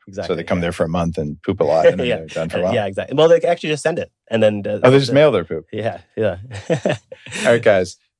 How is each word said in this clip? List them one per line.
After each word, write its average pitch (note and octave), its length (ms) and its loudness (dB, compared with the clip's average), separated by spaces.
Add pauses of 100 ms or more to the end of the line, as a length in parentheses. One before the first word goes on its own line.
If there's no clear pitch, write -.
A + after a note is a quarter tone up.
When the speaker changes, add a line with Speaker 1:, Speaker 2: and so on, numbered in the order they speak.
Speaker 1:
So - 60 -20
Speaker 2:
Exactly, F#2 260 -6
Speaker 1:
they E2 80 -8
come F#2+ 140 -2
Speaker 2:
yeah. F2 60 -2
Speaker 1:
there E2+ 100 -2
for F2 100 -2
a E2 60 -2
month E2+ 280 -2
and D2+ 240 -6
poop F#2+ 200 -4
a - 20 2
lot, D#2+ 220 2
and - 160 4
then B2+ 60 -2
Speaker 2:
<laughs> - 0 -
Yeah. A2 100 -2
Speaker 1:
they're D#2+ 100 -12
done E2 220 -6
for G2+ 80 -6
a - 20 -2
Speaker 2:
Uh, F2 60 -2
Speaker 1:
while. F#2+ 80 0
Speaker 2:
yeah, G#2+ 120 -2
exactly. G2 300 -8
Well, D#3 140 6
they E3 100 6
actually E3+ 300 -2
just D3+ 120 -4
send D#3+ 160 -2
it, F2+ 140 -10 (180)
and A2+ 140 0
then, G#2 240 2
uh, G#2 160 -4
Speaker 1:
Oh, B2+ 80 8
they C#3 60 6
just C#3 100 2
Speaker 2:
the A#2+ 60 -2
Speaker 1:
mail D3 180 6
their F2+ 140 0
poop. D#2+ 260 -8
Speaker 2:
Yeah, G#2+ 280 -6 (180)
yeah. G2 220 -2 (280)
<laughs> - 20 -20 (760)
Speaker 1:
All - 0 -
right, A#2 180 4
guys, F#2+ 320 2 (240)